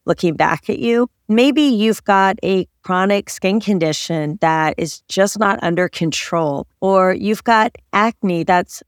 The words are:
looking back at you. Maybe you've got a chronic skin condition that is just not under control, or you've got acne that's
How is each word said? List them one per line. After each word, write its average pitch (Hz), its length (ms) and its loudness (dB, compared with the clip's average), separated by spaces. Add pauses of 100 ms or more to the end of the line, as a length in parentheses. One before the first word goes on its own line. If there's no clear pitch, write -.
looking 165 280 -2
back 160 360 -2
at - 100 -4
you. 233 300 0 (200)
Maybe 254 320 2
you've 220 420 0
got 196 400 2
a 185 240 0 (140)
chronic 190 480 -2
skin 196 300 -2
condition 160 800 -2
that 160 380 0
is - 300 -8
just 196 280 0
not 202 240 0
under 175 260 0
control, 156 800 -4 (160)
or 190 320 4
you've 208 300 -4
got 220 320 2 (180)
acne 196 500 0
that's - 440 0